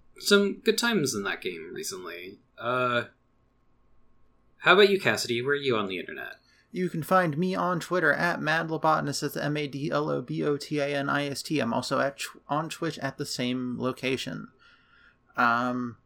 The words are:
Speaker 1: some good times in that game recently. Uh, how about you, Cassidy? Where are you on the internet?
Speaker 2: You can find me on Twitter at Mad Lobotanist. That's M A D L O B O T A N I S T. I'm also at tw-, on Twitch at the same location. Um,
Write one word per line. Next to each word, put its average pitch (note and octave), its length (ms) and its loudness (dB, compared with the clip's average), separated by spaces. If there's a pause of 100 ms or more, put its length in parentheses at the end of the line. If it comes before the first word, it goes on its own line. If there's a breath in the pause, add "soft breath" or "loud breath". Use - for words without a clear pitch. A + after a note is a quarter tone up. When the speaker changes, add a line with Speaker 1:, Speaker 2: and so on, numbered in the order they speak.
(200)
Speaker 1:
some G3+ 400 4
good G#3+ 180 2
times G#3+ 340 2
in G2+ 120 -4
that F2+ 160 -4
game F2 340 -8
recently. F2+ 640 -10 (180)
Uh, A#2+ 480 0 (1500)
how E3+ 160 6
about G3+ 140 10
you, F#3+ 120 2
Cassidy? A#2 420 0
Where C#3+ 120 0
are - 20 0
you C#3 180 2
on G#2 140 0
the F#2 100 -4
internet? C#2+ 360 -10 (360 soft breath)
Speaker 2:
You F3+ 180 -2
can E3 140 -4
find F3 340 4
me F#3 200 0
on F3+ 240 0
Twitter E3 320 2
at E3+ 280 0
Mad D#3+ 280 0
Lobotanist. D#3 540 0
That's D3 140 -2
M D3 200 -2
A D3+ 100 -2
D C#3+ 240 -6
L D3+ 180 0
O C#3+ 140 0
B D#3 220 -4
O D3 120 0
T D3 220 -4
A C#3+ 80 0
N C#3+ 240 -2
I C#3+ 160 0
S C#3 160 -6
T. D3+ 160 -2
I'm A#2 160 0
also C3 240 0
at C3+ 200 0
tw-, - 300 -10
on D#3 200 -2
Twitch D#3+ 320 -4
at C3+ 180 -4
the C#3+ 80 -6
same B2 540 -2
location. B2 680 -4 (920 soft breath)
Um, A#2+ 680 2